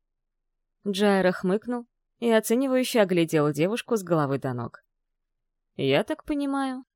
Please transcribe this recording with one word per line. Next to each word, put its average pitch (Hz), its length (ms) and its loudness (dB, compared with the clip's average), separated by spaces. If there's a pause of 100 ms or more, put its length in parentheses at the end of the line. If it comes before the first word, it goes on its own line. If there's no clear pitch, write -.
(880)
Джайра 196 440 2
хмыкнул 220 560 -4 (320)
и 233 120 -2
оценивающе 247 680 2
оглядел 165 520 2
девушку 196 440 -2
с 202 60 -4
головы 151 360 0
до 131 160 -4
ног. 120 280 -10 (960)
«Я 139 260 2
так 302 220 -8
понимаю, 277 600 -4 (120)